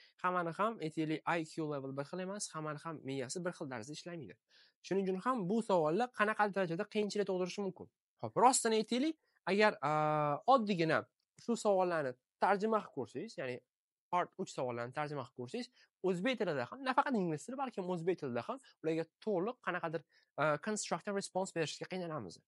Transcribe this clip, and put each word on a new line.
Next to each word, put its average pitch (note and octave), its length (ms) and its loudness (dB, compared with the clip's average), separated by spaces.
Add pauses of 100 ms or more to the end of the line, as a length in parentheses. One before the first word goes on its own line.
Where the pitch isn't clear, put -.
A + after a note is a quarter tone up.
(240)
hammani F3+ 360 0
ham, A3 200 0
aytaylik, D#3 480 -2
I D#3+ 200 0
Q D#3+ 240 -6
level C3+ 260 -6
bir C#3 100 -4
xil F3+ 160 -8
emas, G3 280 -8
hammani D3+ 320 -6
ham E3 200 -8
miyasi C3+ 400 -6
bir E3+ 140 -4
xil C#3+ 140 -8
tarzda C3 260 -8
ishlamaydi. D#3+ 400 -12 (480)
Shuning F#3+ 240 0
uchun F#3+ 140 0
ham B3+ 240 2
bu A3 160 2
savollar F#3 480 4
qanaqadir G#3 440 2
darajada F#3 320 0
qiyinchilik G#3 400 0
tug'dirishi F#3 360 -2
mumkin. F#3 280 -8 (320)
Xo'p, A#2 200 -2
rostini A#3 360 6
aytaylik, B3 400 0 (280)
agar, G#3 320 6
a, D3+ 140 0 (520)
oddiygina F3 580 4 (360)
shu A#3 160 -2
savollarni F3+ 560 2 (260)
tarjima G#3 440 4
qilib - 140 -12
ko'rsangiz, C#3+ 420 -6
ya'ni B2+ 240 -6 (520)
Part F3 220 2
uch - 180 -8
savollarini A#2+ 400 -2
tarjima D3 320 -4
qilib - 140 -16
ko'rsangiz, G#3+ 300 -8 (340)
o'zbek F#3+ 340 2
tilida D3 300 0
ham, B3+ 160 -12
nafaqat C4+ 340 2
ingliz E3 280 0
tili, B3+ 120 -10
balkim A#3 320 -6
o'zbek F3 300 0
tilida A#2+ 260 -4
ham C4 140 -6 (160)
ularga D#3+ 300 -2 (140)
to'liq G#3+ 420 -2
qanaqadir, E3+ 420 -4 (340)
a, C#3 60 2 (140)
constructive G3+ 600 -4
response F#3 380 -4
berishga D#3+ 340 -4
qiynalamiz. D#3 480 -6 (100)